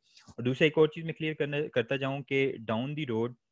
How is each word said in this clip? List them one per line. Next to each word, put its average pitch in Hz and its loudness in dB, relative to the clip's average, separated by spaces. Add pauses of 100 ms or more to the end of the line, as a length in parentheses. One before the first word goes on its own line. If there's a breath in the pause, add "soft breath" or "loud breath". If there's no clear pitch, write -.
(280 soft breath)
और - -10
दूसरा 131 4
एक 151 2
और 156 8
चीज़ 165 -10
मैं 160 -6
clear 156 -4
करना, 147 -2
करता 123 0
जाऊँ 135 -4
कि 135 0
down 127 -2
the 147 -4
road 117 0 (180)